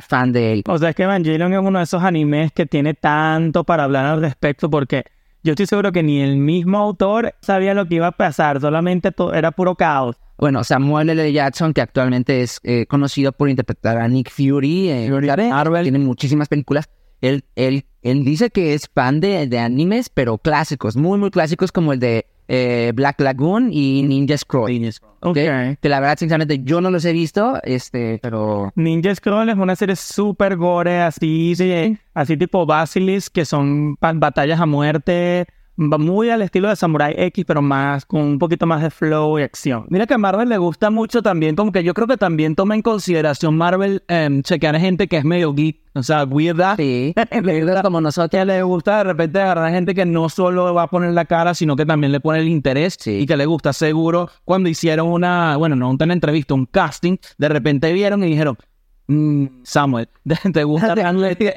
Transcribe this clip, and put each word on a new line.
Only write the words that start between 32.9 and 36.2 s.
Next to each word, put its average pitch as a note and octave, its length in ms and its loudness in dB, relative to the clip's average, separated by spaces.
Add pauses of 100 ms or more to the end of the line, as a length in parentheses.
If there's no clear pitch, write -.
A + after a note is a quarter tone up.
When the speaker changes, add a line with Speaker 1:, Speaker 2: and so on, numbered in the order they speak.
Speaker 2:
que F3 100 0
son C#3+ 540 0
pa-, E3 160 0
batallas D3+ 480 0
a E3+ 40 2
muerte, E3+ 800 0 (300)
ba-, D3+ 220 0
muy F#3+ 320 0